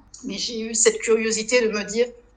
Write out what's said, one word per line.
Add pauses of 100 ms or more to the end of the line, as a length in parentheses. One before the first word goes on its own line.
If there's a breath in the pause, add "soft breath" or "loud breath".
(240)
Mais
j'ai
eu
cette
curiosité
de
me
dire, « (300)